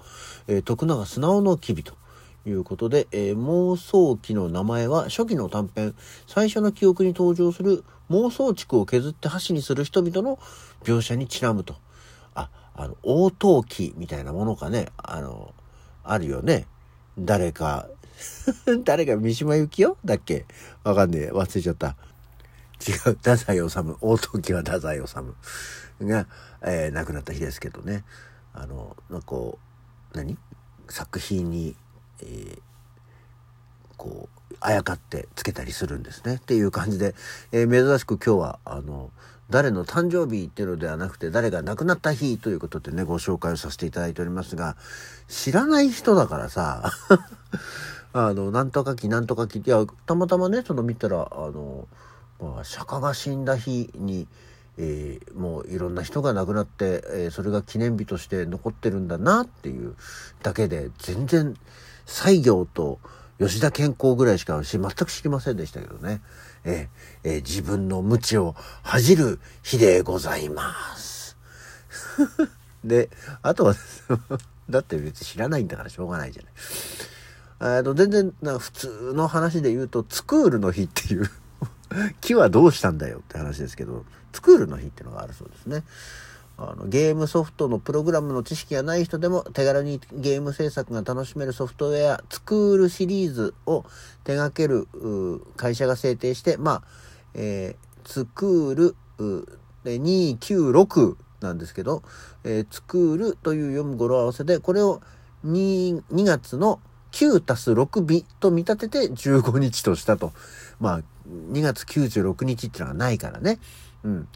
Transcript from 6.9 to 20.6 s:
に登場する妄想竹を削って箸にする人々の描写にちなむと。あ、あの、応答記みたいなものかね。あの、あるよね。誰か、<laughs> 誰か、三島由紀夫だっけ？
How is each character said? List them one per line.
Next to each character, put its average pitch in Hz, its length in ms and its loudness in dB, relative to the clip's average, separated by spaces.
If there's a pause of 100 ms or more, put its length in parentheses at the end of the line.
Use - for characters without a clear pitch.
に 180 100 2
登 175 220 2
場 175 160 4
す 180 100 -6
る 190 220 2 (260)
妄 226 200 4
想 262 240 0
竹 - 220 -2
を 101 80 4
削 123 260 0
っ - 20 -10
て - 160 -6
箸 175 240 -4
に 151 100 0
す 143 100 -2
る 139 120 -2
人 180 180 2
々 175 200 0
の 269 180 -2 (420)
描 117 180 2
写 120 140 -2
に 123 140 -4
ち - 160 -8
な 117 100 2
む 98 80 -2
と。 - 140 -12 (580)
あ、 69 160 -8 (240)
あ - 140 -10
の、 - 160 -12
応 175 260 4
答 180 320 6
記 - 340 -6
み 175 120 -10
た 76 100 -8
い - 60 -8
な 67 80 -8
も 135 120 -2
の 220 120 0
か - 140 -6
ね。 110 260 -2
あ - 240 -10
の、 60 340 -12 (480)
あ 107 160 -2
る 82 80 -4
よ 67 160 -4
ね。 - 240 2 (500)
誰 95 360 2
か、 73 340 -4 (480)
<laughs> 247 500 0
誰 160 220 4
か、 117 100 2
三 113 180 2
島 147 200 0
由 151 140 2
紀 - 160 4
夫 370 200 2
だ 123 120 0
っ - 20 0
け？ - 280 -4 (360)